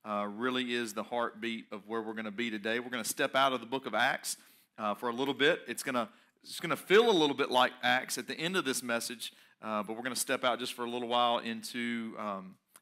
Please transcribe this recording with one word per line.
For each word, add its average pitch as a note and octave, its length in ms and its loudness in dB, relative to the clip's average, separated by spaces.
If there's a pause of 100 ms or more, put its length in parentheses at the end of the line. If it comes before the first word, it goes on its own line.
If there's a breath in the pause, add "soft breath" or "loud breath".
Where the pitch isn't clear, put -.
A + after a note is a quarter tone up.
uh, G#2 260 -2
really B2 440 0
is A#2 200 -2
the G#2 100 -4
heartbeat A2+ 680 -4
of G2+ 160 -12
where A2+ 140 -2
we're A2 100 -6
gonna A2 180 -6
be A2+ 200 -4
today. A2 320 -2
We're B2 80 -8
gonna A#2+ 160 -4
step - 320 0
out C3+ 160 4
of B2 80 -2
the A2+ 40 -12
book B2+ 200 -4
of G#2+ 100 -4
Acts, B2+ 400 0 (420 soft breath)
uh, G#2+ 160 0
for A#2+ 160 -4
a A#2 40 0
little C3+ 200 0
bit. C#3+ 340 4
It's A#2 160 -6
gonna, B2 240 0 (340 soft breath)
it's - 200 -14
gonna E3 160 -2
feel A3+ 320 6
a - 20 8
little D3+ 240 6
bit C3 160 0
like B2 220 6 (100)
Acts B2 340 2
at A#2 100 -6
the C3 120 -8
end F3 160 -2
of E3+ 80 2
this B2+ 180 -2
message, A#2 520 -4 (280 soft breath)
uh, G#2+ 220 -2
but A2 140 -8
we're A#2+ 60 -8
gonna B2 120 -4
step B2+ 300 0
out A#2+ 120 4
just A#2+ 140 -6
for A#2+ 140 -6
a A#2 40 -4
little A#2+ 200 -4
while A#2+ 300 4
into, A#2 800 -6
um, F#2+ 380 -8 (260)